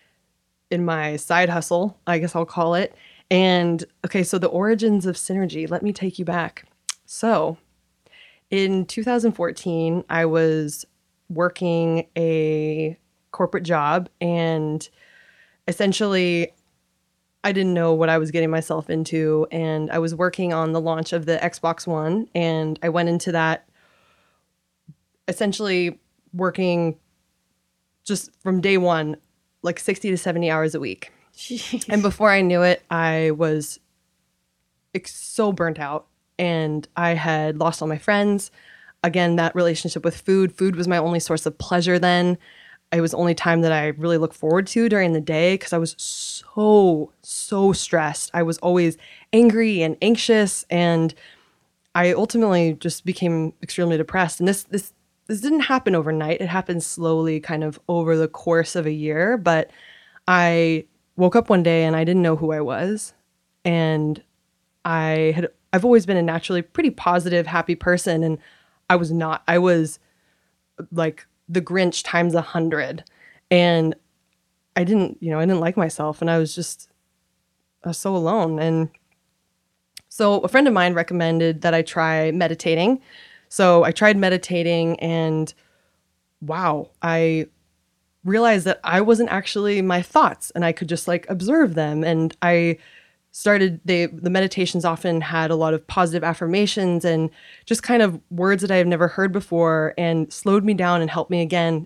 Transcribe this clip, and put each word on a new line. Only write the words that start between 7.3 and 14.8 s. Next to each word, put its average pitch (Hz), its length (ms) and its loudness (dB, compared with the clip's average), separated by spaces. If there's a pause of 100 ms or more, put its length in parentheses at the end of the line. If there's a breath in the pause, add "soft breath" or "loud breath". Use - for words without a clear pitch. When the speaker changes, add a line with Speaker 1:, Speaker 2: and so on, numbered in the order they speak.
Speaker 1:
in 190 360 0
two - 180 -8
thousand 233 280 2
fourteen, 165 760 -2
I 165 160 0
was 160 640 0 (420)
working 165 800 -2 (100)
a 156 800 -2 (360)
corporate 175 320 -4
job, 165 440 0 (120)
and 165 680 -2 (800 soft breath)